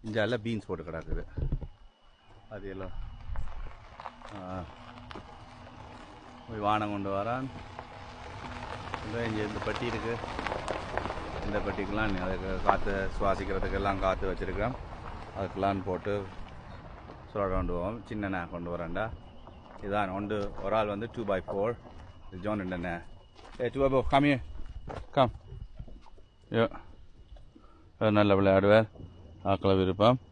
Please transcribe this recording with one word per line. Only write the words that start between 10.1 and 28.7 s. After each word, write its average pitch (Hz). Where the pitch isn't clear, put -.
இந்த 104
பட்டிக்கெல்லாம் 101
நீ 95
அதுக்கு 92
காத்து 98
சுவாசிக்கிறதுக்கெல்லாம் 95
காத்து 95
வச்சிருக்கேன். 98
அதுக்கெல்லாம் 98
போட்டு 98
சுழட 98
கொண்டு 90
போவோம். 98
சின்ன 104
நான் 87
கொண்டு 85
வரேன்டா. 87
இதான் 101
ஒன்று, 101
ஒரு 98
ஆள் 110
வந்து 104
டூ 117
பை 95
ஃபோர். 113
The 92
John 104
என்னென்ன? 87
ஏ, 123
டூ 135
பை 131
ஃபோர், 139
come 147
here. 139
Come. 127
Yeah. 113
அவர் 107
நல்லா 104
விளையாடுவார். 98